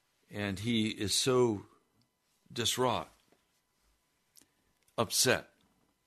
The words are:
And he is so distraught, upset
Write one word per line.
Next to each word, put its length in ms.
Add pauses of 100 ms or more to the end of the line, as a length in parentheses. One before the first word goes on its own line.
(320)
And 260
he 300
is 260
so 520 (840)
distraught, 580 (1900)
upset 500 (600)